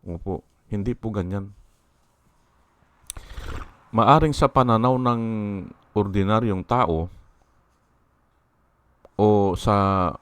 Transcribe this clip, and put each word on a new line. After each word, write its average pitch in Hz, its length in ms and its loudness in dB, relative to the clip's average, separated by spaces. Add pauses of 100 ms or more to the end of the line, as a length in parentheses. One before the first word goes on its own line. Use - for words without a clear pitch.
Opo, 87 320 -8 (320)
hindi 107 240 -4
po 110 160 -8
ganyan. 98 400 -6 (2500)
Maaring 139 400 4
sa 139 160 2
pananaw 127 480 2
ng 120 260 -2 (680)
ordinaryong 101 720 0
tao 85 480 0 (2000)
o 101 320 4
sa 98 560 2 (140)